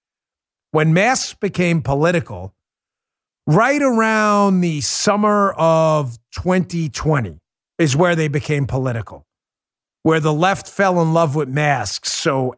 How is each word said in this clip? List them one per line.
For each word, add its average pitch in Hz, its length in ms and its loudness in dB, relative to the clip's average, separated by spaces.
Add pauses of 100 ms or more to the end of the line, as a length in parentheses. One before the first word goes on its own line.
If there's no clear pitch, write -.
(720)
When 156 220 2
masks 220 400 0
became 175 480 -2
political, 139 760 -2 (880)
right 240 360 2
around 214 800 2
the 160 200 -2
summer 208 760 0
of 156 600 0 (140)
twenty 175 580 -2
twenty 117 500 -4 (380)
is 151 180 2
where 175 200 4
they 160 120 -2
became 143 400 -2
political, 123 580 -6 (760)
where 160 160 2
the 156 140 0
left 180 360 0
fell 185 320 0
in 160 120 2
love 165 220 2
with 147 140 -2
masks. 139 640 -2
So 135 460 -2